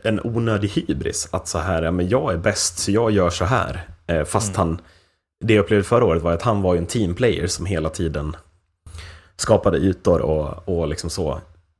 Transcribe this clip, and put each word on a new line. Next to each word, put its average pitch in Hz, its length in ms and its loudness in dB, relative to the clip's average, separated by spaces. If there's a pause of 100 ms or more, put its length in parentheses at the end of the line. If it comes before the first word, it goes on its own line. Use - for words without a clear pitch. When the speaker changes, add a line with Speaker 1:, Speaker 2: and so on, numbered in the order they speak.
Speaker 1:
en 110 220 0
onödig 113 440 0
hybris, - 640 -4
att - 160 -4
så - 100 -2
här, 82 240 0
ja, 82 80 0
men 90 180 0
jag 127 240 0
är 87 60 0
bäst 101 400 -2
så - 120 -2
jag 110 200 2
gör 95 200 4
så 87 140 -2
här. 92 360 -2 (260)
Eh, 80 180 0
fast 104 320 -2
Speaker 2:
Mm. 90 120 2
Speaker 1:
han, 82 120 -4 (640)
det 110 100 4
jag 104 100 6
upplevde 101 200 2
förra 123 200 2
året 82 180 2
var 85 100 0
att 85 100 -2
han 107 200 0
var 92 120 4
ju 87 40 4
en 85 80 -2
teamplayer 101 600 0
som 90 200 -4
hela 82 240 -2
tiden 76 460 -4 (1000)
skapade 95 420 2
ytor 90 420 2
och, 76 480 -2
och 82 200 0
liksom 78 220 -6
så 78 300 -4 (400)